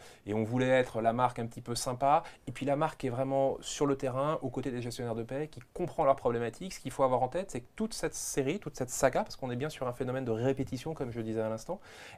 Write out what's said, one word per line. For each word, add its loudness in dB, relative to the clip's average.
Et -2
on 2
voulait 2
être 4
la 6
marque 2
un -2
petit -10
peu -6
sympa. 2
Et -6
puis -6
la 4
marque -2
qui 0
est 0
vraiment 2
sur -2
le 4
terrain, 0
aux -4
côtés -4
des -4
gestionnaires -4
de -2
paie, -4
qui -18
comprend 0
leurs 8
problématiques. -2
Ce -12
qu'il -8
faut 2
avoir 4
en 4
tête, -4
c'est -4
que -10
toute -4
cette -4
série, 0
toute -10
cette -4
saga, 4
parce -10
qu'on -6
est -2
bien -2
sur -6
un -2
phénomène -2
de 0
répétition, 0
comme -6
je -8
le -2
disais -2
à 0
l'instant, -6